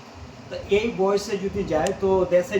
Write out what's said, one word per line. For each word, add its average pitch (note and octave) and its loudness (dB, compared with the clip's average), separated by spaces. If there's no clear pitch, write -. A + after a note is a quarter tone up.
তো F3+ -10
এই A3 2
বয়সে G3+ 0
যদি G3 -4
যাই E3 2
তো G3 2
দেশে F3+ 2